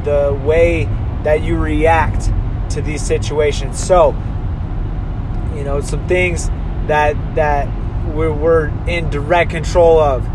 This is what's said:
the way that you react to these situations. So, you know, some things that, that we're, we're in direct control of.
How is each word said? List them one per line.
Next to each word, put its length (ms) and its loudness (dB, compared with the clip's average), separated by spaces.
the 420 2
way 400 4
that 180 2
you 160 0
react 720 2
to 100 -4
these 200 -4
situations. 800 0
So, 320 4
you 80 -4
know, 180 -2
some 260 -4
things 420 0
that, 280 2
that 320 0
we're, 200 0
we're 340 2
in 220 -2
direct 420 0
control 480 4
of. 360 2